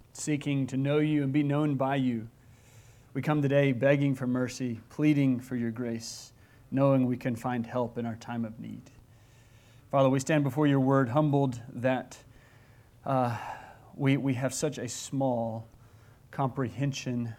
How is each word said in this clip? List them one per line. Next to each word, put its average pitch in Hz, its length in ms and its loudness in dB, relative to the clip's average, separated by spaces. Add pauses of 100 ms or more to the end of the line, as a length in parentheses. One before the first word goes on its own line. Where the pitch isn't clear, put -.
(120)
seeking 139 560 -2
to 127 80 -8
know 139 220 2
you 151 260 2
and 135 80 0
be 147 120 2
known 143 320 2
by 135 200 0
you. 120 320 0 (840)
We 139 80 -2
come 151 200 2
today 139 300 4
begging 139 440 4
for 131 120 -4
mercy, 123 640 -2
pleading 143 500 4
for 123 160 -8
your 117 160 -2
grace, 117 640 -8 (380)
knowing 135 340 4
we 127 100 0
can 120 220 -4
find 123 280 -4
help 120 320 -4
in 117 80 -6
our 113 120 -6
time 117 260 -8
of 110 160 -10
need. 110 320 -14 (1000)
Father, 139 200 6
we 135 100 2
stand 147 240 2
before 139 240 2
your 139 140 4
word, 135 260 4
humbled 139 640 0
that, 127 480 -2 (880)
uh, 127 320 0 (600)
we, 139 180 2
we 135 200 -2
have 127 180 -4
such 147 240 -4
a 117 100 -8
small 117 800 -4 (640)
comprehension 123 1080 -4